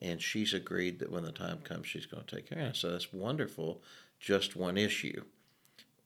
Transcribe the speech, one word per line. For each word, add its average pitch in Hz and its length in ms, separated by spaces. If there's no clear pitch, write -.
and 85 180
she's 104 320
agreed 90 460
that - 140
when 87 100
the 80 80
time 87 300
comes, 85 260
she's - 200
gonna - 200
take - 220
care 165 100
of 151 80
it." 113 40
I - 20
said, 87 200
"That's 87 200
wonderful. 95 680
Just - 380
one 90 200
issue. - 460